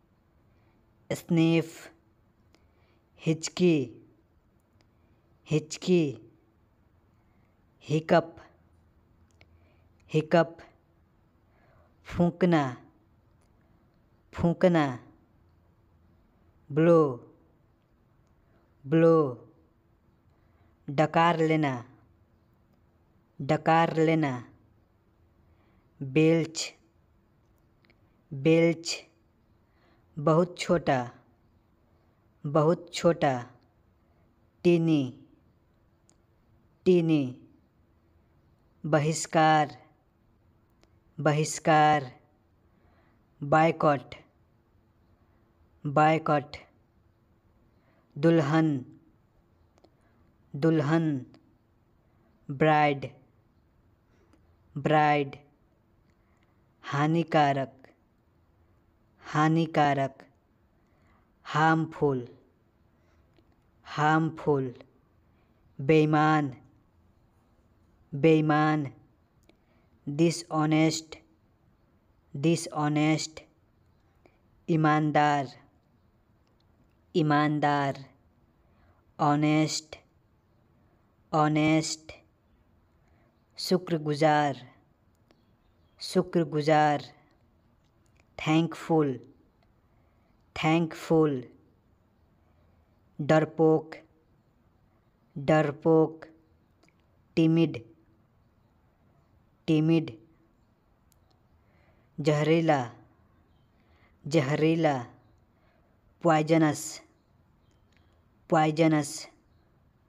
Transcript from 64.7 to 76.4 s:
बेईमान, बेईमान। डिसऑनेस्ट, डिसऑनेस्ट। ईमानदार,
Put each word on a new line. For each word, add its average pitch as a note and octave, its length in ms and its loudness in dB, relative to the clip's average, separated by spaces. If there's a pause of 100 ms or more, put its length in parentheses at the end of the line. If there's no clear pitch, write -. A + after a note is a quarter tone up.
बेईमान, D#3 720 2 (1600)
बेईमान। D#3 720 2 (1200)
डिसऑनेस्ट, D#3 1080 -2 (1200)
डिसऑनेस्ट। D3+ 1080 -2 (1300)
ईमानदार, D3+ 800 0 (1700)